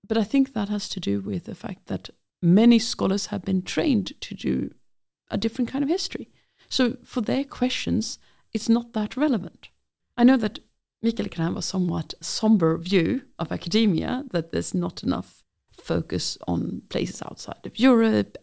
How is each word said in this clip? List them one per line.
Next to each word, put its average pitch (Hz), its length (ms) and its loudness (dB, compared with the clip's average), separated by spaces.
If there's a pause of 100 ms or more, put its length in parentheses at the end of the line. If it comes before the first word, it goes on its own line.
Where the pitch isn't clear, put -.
But 220 120 0
I 214 80 4
think 269 260 2
that 202 160 -2
has 208 220 -4
to 202 100 -6
do 202 220 -2
with 190 240 -4
the 202 100 -10
fact - 300 -12
that - 240 -6 (320)
many 214 360 8
scholars 196 500 0
have 202 180 -8
been 92 160 0
trained 247 580 0
to - 160 -12
do - 360 -4 (600)
a 220 60 -4
different 226 320 -2
kind 285 140 -2
of 277 60 -2
history. 320 400 -4 (380)
So 240 380 0
for - 160 -4
their 254 240 -2
questions, - 720 -2 (320)
it's - 160 -4
not 233 240 2
that 208 240 -4
relevant. 262 540 -2 (480)
I 240 80 6
know 262 120 8
that 220 220 -4 (420)
Mikael 220 280 -2
can 165 160 -4
have 175 100 -2
a - 60 -6
somewhat 175 580 -4
somber 175 580 2
view 180 440 0 (180)
of - 140 -4
academia, 208 800 0
that 170 200 -4
there's 170 220 -4
not 175 300 -4
enough - 400 -4 (280)
focus - 680 -4 (100)
on - 420 -4
places - 320 -4
outside - 440 -14
of - 140 -12
Europe 226 640 4